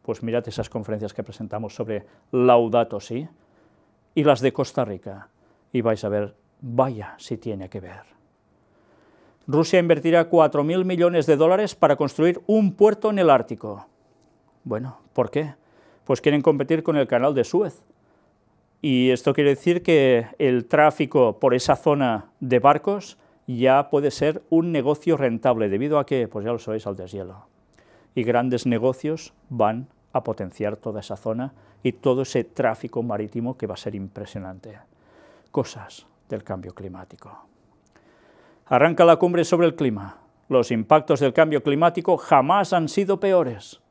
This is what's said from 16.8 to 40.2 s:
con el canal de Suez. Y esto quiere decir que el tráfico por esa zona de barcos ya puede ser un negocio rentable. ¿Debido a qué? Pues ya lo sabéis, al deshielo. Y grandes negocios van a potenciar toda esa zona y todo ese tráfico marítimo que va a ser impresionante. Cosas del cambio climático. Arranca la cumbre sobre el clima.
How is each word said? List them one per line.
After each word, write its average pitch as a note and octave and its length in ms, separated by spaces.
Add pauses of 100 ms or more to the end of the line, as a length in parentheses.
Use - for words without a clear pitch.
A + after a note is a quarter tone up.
con D3+ 140
el C3+ 100
canal C3 260
de B2 120
Suez. F3 360 (1000)
Y B2+ 300
esto C3 220
quiere C#3+ 180
decir F3 320
que C3 440 (100)
el B2+ 280
tráfico D3 720
por B2+ 140
esa B2+ 240
zona C3 480 (160)
de B2+ 180
barcos D3 580 (300)
ya C3 420
puede C#3+ 220
ser D3+ 380
un E3 240
negocio D3 420
rentable. A#2 540
¿Debido C#3 280
a C#3 80
qué? B2 220
Pues G#2 180
ya A#2 60
lo A#2 80
sabéis, G#2+ 280
al F#2+ 100
deshielo. F#2+ 500 (680)
Y B2 80
grandes A#2+ 420
negocios B2+ 680 (140)
van A2+ 400 (240)
a - 140
potenciar G#2 500
toda G#2+ 240
esa G2 160
zona A#2 380 (300)
y B2+ 100
todo C3 300
ese B2+ 200
tráfico A#2+ 580
marítimo A#2 560
que A2 100
va F#2+ 80
a - 20
ser G#2+ 180
impresionante. G2 840 (760)
Cosas - 540 (240)
del G#2 140
cambio F2 300
climático. - 720 (1200)
Arranca D3+ 360
la E3 140
cumbre F3 260
sobre F3 240
el E3 80
clima. G#2 440 (280)